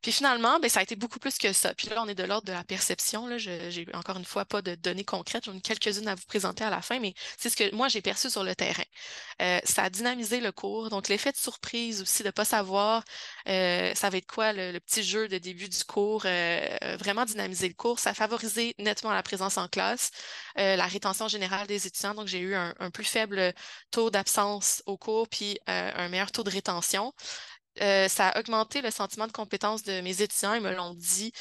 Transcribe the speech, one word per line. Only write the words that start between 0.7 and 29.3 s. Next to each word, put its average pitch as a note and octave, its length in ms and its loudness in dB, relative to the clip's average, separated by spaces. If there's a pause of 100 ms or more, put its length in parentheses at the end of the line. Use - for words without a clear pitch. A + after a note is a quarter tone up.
a - 20 4
été G#3+ 120 -2
beaucoup A3+ 220 -6
plus C4+ 220 -4
que G3 140 4
ça. - 200 2
Puis - 140 -6
là, A3+ 160 -2
on G#3+ 40 -2
est G3+ 60 -4
de F#3 100 -4
l'ordre G3+ 220 -2
de F#3+ 60 -6
la F3 120 -6
perception, F#3+ 640 -2
là. A#3+ 140 -4
Je, F3 320 -6
j'ai F3 240 -8
encore F#3 220 -6
une F3+ 80 -10
fois - 200 -2
pas G3+ 160 -2
de F3+ 140 -4
données F3 300 -2
concrètes, F#3+ 400 -4
j'en G3 100 -8
ai F#3+ 60 -10
quelques-unes G#3+ 460 0
à G3+ 60 -2
vous F3+ 140 -8
présenter G3 360 -2
à A3 60 0
la F3+ 140 0
fin, B3+ 160 -2
mais G3 160 -2 (240)
c'est B3 100 -4
ce - 80 2
que G#3 160 2
moi A#3+ 140 2
j'ai A3 160 2
perçu G3 260 0
sur G3 140 0
le F#3 100 -2
terrain. - 300 0 (580)
Euh, F3+ 220 4
ça - 200 4
a F#3+ 60 2
dynamisé A#3 500 0
le A3 120 0
cours, G#3+ 400 -6
donc G3 160 -2
l'effet A3 240 4
de - 60 -4
surprise - 260 -4 (380)
aussi F#3+ 220 2
de G3+ 60 2
pas G3+ 140 0
savoir, G#3 600 4 (440)
euh, F#3 480 4
ça G3+ 140 2
va F#3+ 80 0
être - 120 -6
quoi A3 220 2
le, F#3 220 -4
le F3 80 -6
petit - 200 0
jeu G#3 280 0
de F#3+ 80 -2
début F3+ 320 -8
du F3+ 160 -2
cours, G#3 400 2
euh, F3 580 2
euh, - 140 -4
vraiment G3+ 260 0
dynamiser F#3+ 460 -2
le E3+ 40 -6
cours. A#3 260 0
Ça - 100 2
a G#3 40 0
favorisé A3+ 680 0
nettement G#3 340 0
la F#3+ 100 2
présence F#3+ 340 -2
en F3+ 120 -2
classe, G3 420 0 (480)
euh, F#3+ 160 6
la F3+ 120 4
rétention G3 420 -2
générale G3 360 -2
des G3+ 220 -2
étudiants. G3+ 260 -4
Donc, G#3 140 -6
j'ai F#3 120 -2
eu F#3 140 -2
un, F3 260 -2
un F3+ 120 -6
plus - 140 -8
faible G3 480 2 (380)
taux A3+ 180 4
d'absence G3+ 760 2
au G3 120 -4
cours, A3+ 320 0
puis, G#3 280 -4 (120)
euh, F#3 260 0
un F3 140 -4
meilleur F#3 240 0
taux F#3+ 100 -2
de G3 80 -2
rétention. G3 640 0 (680)
Euh, G3 280 6
ça F#3+ 180 4
a F#3 120 4
augmenté A3+ 420 0
le A#3+ 100 -2
sentiment G#3+ 340 -2
de A3 60 -6